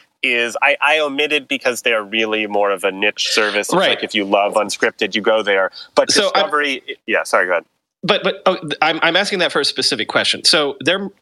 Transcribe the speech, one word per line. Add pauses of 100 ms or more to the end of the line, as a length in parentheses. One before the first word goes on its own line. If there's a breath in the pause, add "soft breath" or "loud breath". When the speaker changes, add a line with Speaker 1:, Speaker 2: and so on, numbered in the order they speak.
(220 loud breath)
Speaker 1:
is,
I,
I
omitted
because
they're
really
more
of
a
niche
service.
It's
Speaker 2:
Right.
Speaker 1:
like,
if
you
love
unscripted,
you
go
there. (240 loud breath)
But
Speaker 2:
So
I'm
Speaker 1:
Discovery,
yeah,
sorry,
go
ahead. (380)
Speaker 2:
But,
but,
oh,
th-,
I'm,
I'm
asking
that
for
a
specific
question.
So
they're (120)